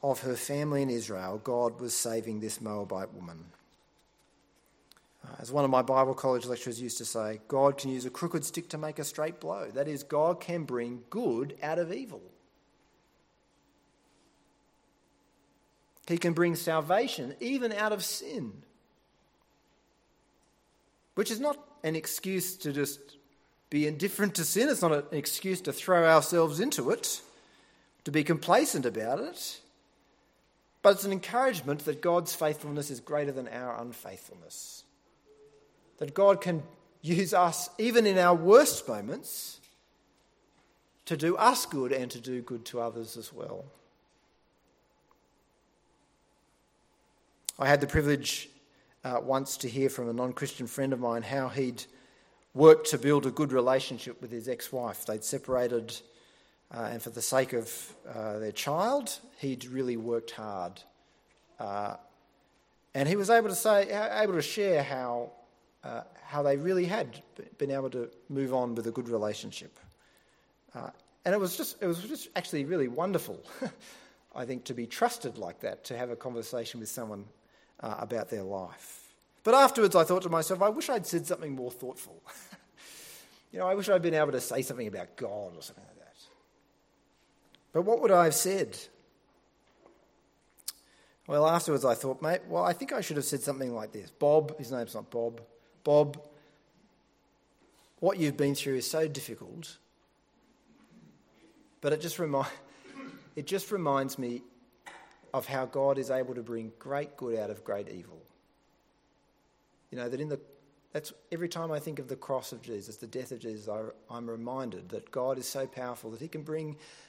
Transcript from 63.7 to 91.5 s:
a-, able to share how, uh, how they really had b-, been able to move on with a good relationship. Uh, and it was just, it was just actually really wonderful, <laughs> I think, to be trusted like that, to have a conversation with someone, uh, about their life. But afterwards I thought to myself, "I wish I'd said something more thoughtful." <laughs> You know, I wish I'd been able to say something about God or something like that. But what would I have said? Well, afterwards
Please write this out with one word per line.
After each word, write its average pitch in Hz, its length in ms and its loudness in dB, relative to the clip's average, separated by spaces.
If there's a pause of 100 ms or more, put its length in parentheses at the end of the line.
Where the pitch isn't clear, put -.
a-, 214 340 0
able 196 100 2
to 160 80 2
share 185 400 2
how, 123 500 -4 (520)
uh, 123 180 -10 (240)
how 147 160 -2
they 139 160 4
really 175 280 2
had 170 360 -4 (160)
b-, - 60 -14 (160)
been 139 120 -2
able 135 200 -2
to 123 180 -6 (200)
move 135 220 -2
on 123 220 0
with 113 140 -4
a 117 40 -4
good 117 180 -6
relationship. 107 680 -4 (960)
Uh, - 160 -12 (360)
and 180 100 4
it - 40 4
was 185 160 0
just, - 260 -8
it 202 40 -2
was 170 140 -2
just 226 360 -10
actually 156 300 -4
really 151 220 0
wonderful, 156 520 -4 (480)
<laughs> - 480 -20
I 127 100 -6
think, 123 200 -8
to 131 80 -8
be 117 140 -8
trusted 147 500 -2
like 90 220 -8
that, 104 260 -8
to 120 120 -10
have 123 120 -6
a 117 60 -8
conversation 117 640 -8
with 107 100 -10
someone, 107 360 -10 (540)
uh, 107 200 -8
about 110 300 -6
their 104 140 -6
life. 95 640 -10 (360)
But 226 120 4
afterwards 247 420 8
I 165 80 10
thought 180 200 2
to 175 60 -4
myself, 165 320 0
"I 202 60 6
wish 226 220 -2
I'd 233 180 -2
said 160 180 -2
something 160 300 -4
more 123 160 -8
thoughtful." - 560 -14
<laughs> - 300 -20 (960)
You 185 60 -8
know, 185 80 0
I 190 60 4
wish 202 140 -2
I'd 190 140 6
been 165 120 2
able 151 200 4
to 123 80 0
say 127 200 -2
something 123 240 -6
about 95 300 -10
God 101 400 -8
or 78 60 -18
something - 240 -18
like - 120 -20
that. - 200 -20 (1500)
But 170 120 2
what 233 180 2
would 208 100 6
I 175 140 10
have 151 100 4
said? 185 420 0 (2500)
Well, 147 220 4
afterwards 160 380 2